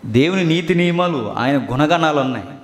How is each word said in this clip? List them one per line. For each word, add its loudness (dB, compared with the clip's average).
దేవుని 2
నీతి 0
నియమాలు, 0
ఆయన 0
గుణగణాలు 2
ఉన్నాయి. -4